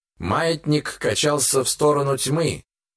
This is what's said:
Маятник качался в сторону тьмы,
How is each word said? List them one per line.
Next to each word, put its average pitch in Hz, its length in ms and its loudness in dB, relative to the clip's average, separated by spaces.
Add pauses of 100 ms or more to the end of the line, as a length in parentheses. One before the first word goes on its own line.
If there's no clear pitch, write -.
(180)
Маятник 151 800 -2
качался 147 680 0
в - 40 0
сторону 143 460 2
тьмы, 139 480 -2 (340)